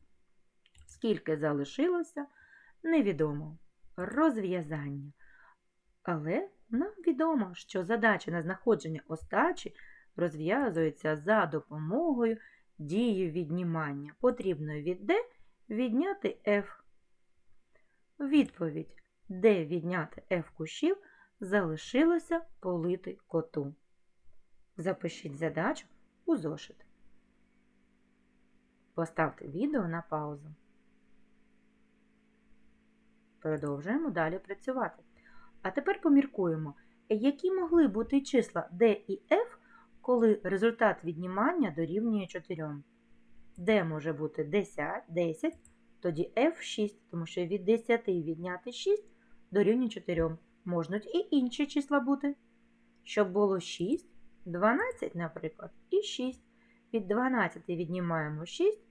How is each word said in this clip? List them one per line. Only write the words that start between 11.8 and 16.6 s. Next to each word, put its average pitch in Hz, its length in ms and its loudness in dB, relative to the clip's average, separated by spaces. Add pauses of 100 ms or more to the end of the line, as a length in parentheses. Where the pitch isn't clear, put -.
дії 185 540 0
віднімання. 156 880 -4
Потрібно 185 540 0
від 180 360 -4
D 339 40 4 (560)
відняти 254 680 -2 (100)
F. 202 180 2 (1500)